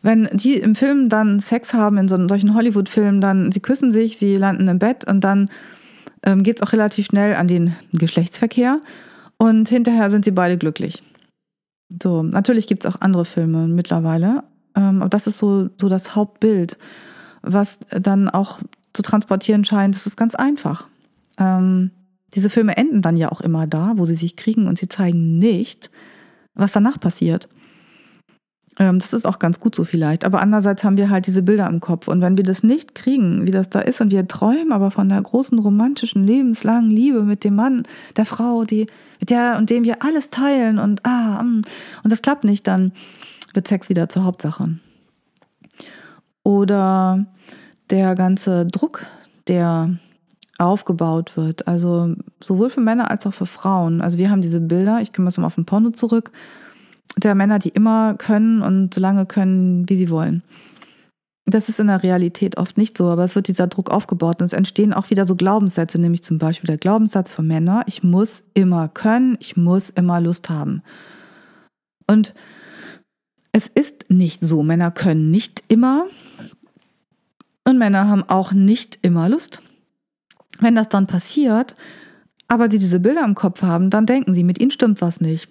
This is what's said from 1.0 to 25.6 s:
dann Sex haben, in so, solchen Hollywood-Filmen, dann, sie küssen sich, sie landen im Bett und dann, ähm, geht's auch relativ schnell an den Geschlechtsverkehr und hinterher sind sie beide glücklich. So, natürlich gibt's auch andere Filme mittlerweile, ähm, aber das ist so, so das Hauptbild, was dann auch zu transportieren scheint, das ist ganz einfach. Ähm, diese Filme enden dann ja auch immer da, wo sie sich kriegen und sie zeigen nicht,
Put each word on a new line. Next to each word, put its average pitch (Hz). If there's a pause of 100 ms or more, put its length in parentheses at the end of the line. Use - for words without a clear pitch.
dann 214
Sex 233
haben, 208
in 190
so, 185
solchen 202
Hollywood-Filmen, 208
dann, 196
sie 190
küssen 262
sich, 220
sie 196
landen 196
im 180
Bett 233
und 196
dann, 196 (720)
ähm, 196
geht's 226
auch 202
relativ 208
schnell 202
an 180
den 170 (180)
Geschlechtsverkehr 233 (580)
und 220
hinterher 233
sind 208
sie 214
beide 180
glücklich. 160 (1000)
So, 170
natürlich 202
gibt's -
auch -
andere 185
Filme 165
mittlerweile, 170 (320)
ähm, 196
aber 190
das 202
ist 214
so, 196 (120)
so 202
das 190
Hauptbild, 208 (640)
was 202 (100)
dann 196
auch - (320)
zu -
transportieren 208
scheint, 196
das -
ist 202
ganz 233
einfach. 277 (520)
Ähm, 185 (440)
diese 202
Filme 214
enden 254
dann 170
ja 165
auch -
immer 160
da, 160
wo 180
sie 165
sich 170
kriegen 220
und 175
sie 185
zeigen 170
nicht, 202 (640)